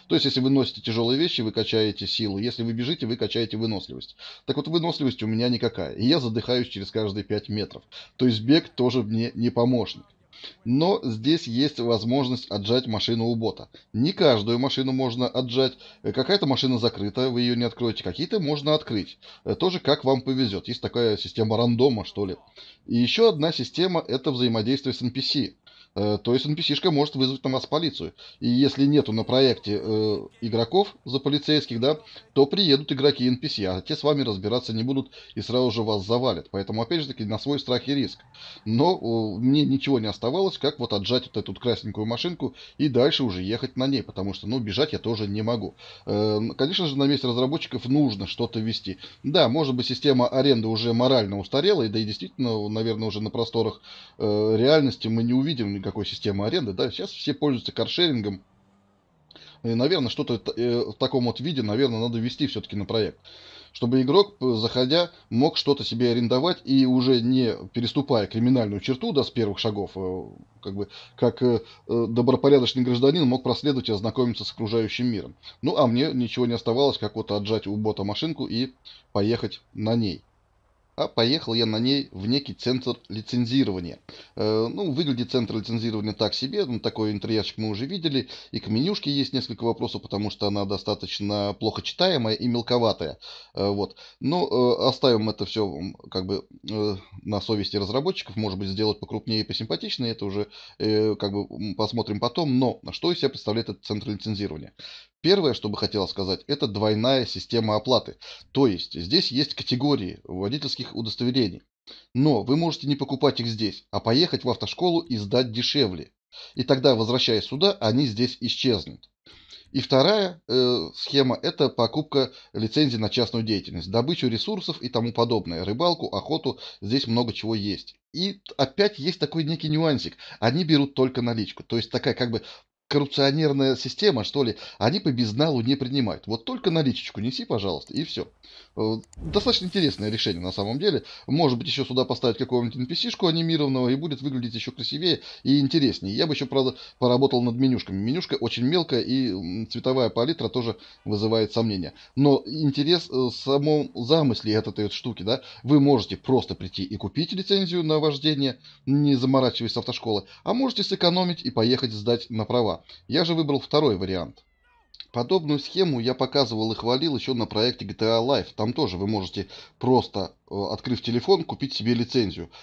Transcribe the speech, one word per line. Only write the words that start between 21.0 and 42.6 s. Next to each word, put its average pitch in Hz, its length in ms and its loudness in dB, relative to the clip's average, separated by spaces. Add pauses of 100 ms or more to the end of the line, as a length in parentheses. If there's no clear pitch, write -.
система 107 400 0
рандома, 120 480 4
что 101 200 -4
ли. 90 120 -6 (500)
И - 80 -2
ещё 226 320 6
одна 165 240 2
система — 165 560 -2
это 135 240 -2
взаимодействие 123 640 0
с - 80 -8
Н 123 100 -2
П 131 100 -6
С. 127 300 -2 (440)
Э, 104 280 0
то 120 100 2
есть 131 120 2
Н 147 100 0
П 165 60 -6
С-шка 160 300 0
может 147 240 2
вызвать 131 280 -2
на 139 60 0
вас 131 160 -2
полицию. 143 480 -4 (260)
И - 80 -2
если 139 380 4
нету 139 260 4
на 110 120 0
проекте, 120 580 2
э, 107 460 0 (140)
игроков 117 640 0
за 135 160 -4
полицейских, 143 600 0
да, 147 180 2 (360)
то 139 120 8
приедут 143 460 2
игроки 127 360 2
Н 127 100 4
П 147 120 -4
С, - 100 -6
а 95 220 -2
те - 140 -6
с - 80 -10
вами 143 180 2
разбираться 110 500 -2
не 110 120 -2
будут 131 260 -2 (260)
и 101 60 -6
сразу 123 300 0
же 113 100 -2
вас 104 240 0
завалят. 113 460 0
Поэтому, 107 320 -2
опять 170 180 -2
же 139 60 -6
таки, 123 180 -8
на 107 140 -2
свой 143 200 -2
страх 123 280 -2
и 143 80 0
риск. 131 240 -2 (460)
Но, 123 360 4
э, 110 380 -2
мне 139 260 4
ничего 135 340 2
не 107 60 -4
оставалось, 139 540 -2
как 143 180 0
вот 120 160 -4
отжать 110 320 0
вот - 120 -8
эту 101 160 -6
вот - 60 -14
красненькую 107 460 -2
машинку 131 480 -4 (240)